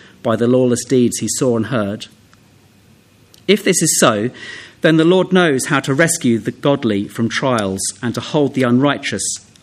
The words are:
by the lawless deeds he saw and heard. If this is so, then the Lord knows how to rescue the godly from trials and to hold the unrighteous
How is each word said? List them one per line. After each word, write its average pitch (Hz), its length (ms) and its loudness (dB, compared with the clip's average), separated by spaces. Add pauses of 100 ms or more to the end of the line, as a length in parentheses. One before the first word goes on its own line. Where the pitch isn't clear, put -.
(220)
by 113 120 0
the 117 140 0
lawless 123 360 2
deeds 123 340 2
he 110 180 -6
saw 123 200 0
and 113 100 -2
heard. 107 420 -6 (1400)
If 208 160 2
this 185 200 0
is 151 180 0
so, 113 300 2 (500)
then 160 160 4
the 160 80 4
Lord 180 280 2
knows 165 340 2
how 147 140 0
to 139 140 -2
rescue 135 440 0
the 117 120 -6
godly 120 560 -2
from 117 220 -4
trials 107 520 -2 (220)
and 117 120 -4
to 120 60 -6
hold 143 340 -2
the 127 100 0
unrighteous 123 580 0 (400)